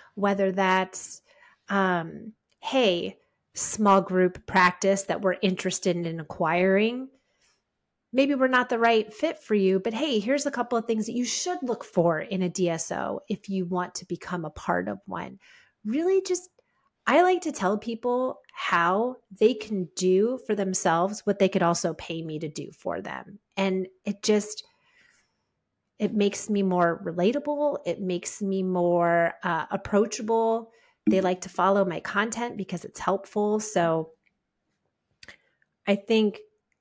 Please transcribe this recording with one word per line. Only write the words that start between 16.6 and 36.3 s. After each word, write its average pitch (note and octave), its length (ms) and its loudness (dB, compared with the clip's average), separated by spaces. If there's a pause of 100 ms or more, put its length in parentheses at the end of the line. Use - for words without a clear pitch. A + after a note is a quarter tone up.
I D4 180 6
like F4+ 180 4
to D#4+ 100 -4
tell G3 260 0
people A#3+ 640 -4 (140)
how G3 640 0 (200)
they A3+ 160 6
can G#3 420 -4
do G3 520 2
for G#3+ 80 -2
themselves F#3+ 680 0
what G3+ 140 0
they F#3+ 100 4
could F#3 140 0
also E3+ 300 0
pay E3 280 -10
me D#3 180 -8
to E3 80 -6
do D3+ 240 -10
for - 300 -8
them. - 380 -14 (180)
And F#3+ 300 0 (180)
it G3+ 180 -6
just, G#3+ 400 0 (1300)
it G#3+ 160 -2
makes G3+ 360 0
me G3+ 140 2
more F3 420 2
relatable. C#4+ 800 0
It E3+ 140 -4
makes F3+ 420 -6
me F#3+ 220 -2
more, F3 720 2 (100)
uh, E3 280 -2
approachable. A3+ 1000 0 (380)
They F#3+ 120 4
like F3+ 200 -2
to F#3 80 -12
follow G3 340 2
my E3+ 160 -2
content A3+ 580 -4
because F3+ 280 -8
it's - 140 -16
helpful. G#3 600 -2
So E3 520 0 (1800)
I G3+ 80 4
think G#3+ 440 0 (420)